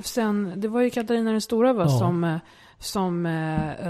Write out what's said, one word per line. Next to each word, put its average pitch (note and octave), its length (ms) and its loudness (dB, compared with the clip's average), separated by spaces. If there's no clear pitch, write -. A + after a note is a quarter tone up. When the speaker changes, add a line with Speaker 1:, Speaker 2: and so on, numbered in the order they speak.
Speaker 1:
sen, G#3 540 -2
det G3+ 120 -4
var A#3 140 0
ju B3 80 2
Katarina A3+ 420 0
den A3 100 0
stora, A#3+ 320 2
va, G3+ 100 2
Speaker 2:
Ja. C3+ 160 4
Speaker 1:
som, F3 240 2
eh, E3 140 0
som, F3 460 -2
eh, D#3 460 -2